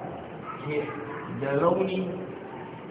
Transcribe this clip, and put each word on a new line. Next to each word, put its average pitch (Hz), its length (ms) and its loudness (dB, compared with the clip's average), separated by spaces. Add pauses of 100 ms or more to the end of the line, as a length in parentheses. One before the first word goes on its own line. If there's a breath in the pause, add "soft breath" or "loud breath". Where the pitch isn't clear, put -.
(640)
ke 151 160 0 (640)
da 139 160 4
rauni 185 480 6 (840)